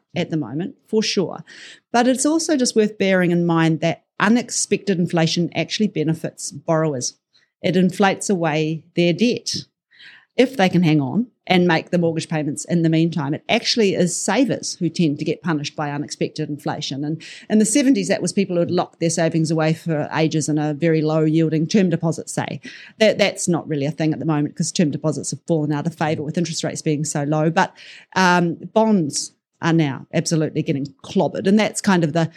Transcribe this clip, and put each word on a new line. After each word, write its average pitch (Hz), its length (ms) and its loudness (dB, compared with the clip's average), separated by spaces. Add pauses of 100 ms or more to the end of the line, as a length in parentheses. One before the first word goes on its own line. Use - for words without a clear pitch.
(160)
at 170 140 -4
the 165 80 -4
moment, 147 380 -6 (120)
for 214 160 0
sure. - 400 -4 (480)
But 240 160 2
it's 262 180 2
also 320 300 0
just 247 200 0
worth 214 220 2
bearing 185 340 2
in 175 140 2
mind 160 360 2
that - 240 -2 (160)
unexpected 208 760 0
inflation 165 560 0
actually 165 360 -2
benefits 160 640 -4
borrowers. 156 640 -2 (460)
It 175 140 0
inflates 185 540 2
away 156 560 0 (100)
their 175 160 4
debt - 440 0 (840)
if - 180 4
they 190 140 2
can 180 140 2
hang 156 180 4
on 139 260 -2 (180)
and 180 220 4
make 160 220 0
the 175 80 0
mortgage 165 320 -2
payments 151 360 -4
in 170 180 0
the 165 60 4
meantime. 160 440 0
It - 160 -6
actually 220 440 0
is 175 220 0
savers 208 600 -2
who 170 140 -2
tend 147 300 0
to 156 60 -6
get 165 160 -4
punished 151 340 -4
by 147 160 -6
unexpected 147 580 -6
inflation. 147 540 -6
And 156 180 -4 (280)
in 214 100 4
the 214 60 4
seventies, 247 420 2
that - 140 0
was 180 100 -2
people 185 240 0
who 170 60 2
had 165 100 -2
locked - 300 -4
their 165 80 2
savings 160 420 0
away 160 220 2
for 156 400 -4
ages 156 340 0
in 151 100 0
a 151 160 0
very 160 280 2
low 156 220 2
yielding 156 440 2
term 190 220 4
deposit, 165 400 -2
say. - 320 -8 (380)
That, 214 180 4
that's 196 320 0
not 165 180 -2
really 143 180 -2
a 151 60 -2
thing 160 220 0
at - 60 -8
the 165 60 -6
moment 151 300 -2
'cause 165 160 -4
term 165 180 2
deposits 139 420 -4
have 135 160 -10
fallen 151 260 0
out 143 120 -4
of 165 100 -6
favour 156 280 -2
with 160 140 -8
interest 160 260 -4
rates - 180 -6
being 151 220 -2
so 151 200 -4
low. 156 260 0
But, 170 260 0 (400)
um, 180 380 4 (200)
bonds 214 600 2 (280)
are 160 120 0
now 147 400 0
absolutely 156 500 -2
getting 147 240 -4 (160)
clobbered. - 420 -2
And 202 140 6
that's - 220 -2
kind 180 220 2
of 147 100 0
the, 165 240 0